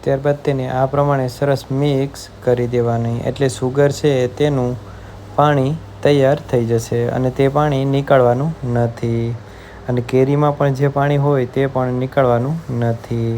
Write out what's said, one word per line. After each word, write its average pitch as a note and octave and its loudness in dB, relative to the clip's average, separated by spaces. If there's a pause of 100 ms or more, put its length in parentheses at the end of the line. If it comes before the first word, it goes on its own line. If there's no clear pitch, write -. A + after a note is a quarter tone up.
ત્યારબાદ C#3 0
તેને C3+ -2 (140)
આ C3 4 (120)
પ્રમાણે C#3 2
સરસ C#3+ 0 (200)
મિક્સ C#3 -2 (200)
કરી B2 2
દેવાની, A#2 0
એટલે C#3 0 (100)
સુગર C3+ 2 (140)
છે D3 2 (280)
તેનું C3 0 (600)
પાણી C#3+ 4 (300)
તૈયાર C#3+ 4
થઈ A#2+ 0
જશે A#2 0 (140)
અને B2+ 0
તે C3+ 4
પાણી D3 2 (140)
નીકાળવાનું C#3 2 (220)
નથી A#2 -2 (600)
અને B2 -2
કેરીમાં C#3+ 4
પણ C#3 2
જે C#3 2
પાણી C#3+ 2
હોય C3+ 2
તે C3+ 2
પણ B2+ 0
નીકાળવાનું C3 2 (280)
નથી. A#2 -2